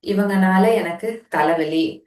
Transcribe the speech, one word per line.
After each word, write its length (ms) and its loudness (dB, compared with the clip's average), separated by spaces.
"இவங்கனால 680 2
எனக்கு 540 -6
தலைவலி, 800 -2